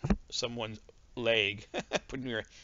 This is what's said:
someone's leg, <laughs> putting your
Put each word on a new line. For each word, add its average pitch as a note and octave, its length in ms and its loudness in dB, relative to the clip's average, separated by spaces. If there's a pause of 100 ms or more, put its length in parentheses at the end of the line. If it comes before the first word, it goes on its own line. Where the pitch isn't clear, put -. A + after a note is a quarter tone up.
(300)
someone's A#2 500 -6 (360)
leg, A2 520 2 (200)
<laughs> - 200 -2
putting - 200 -6
your A2 160 -4 (200)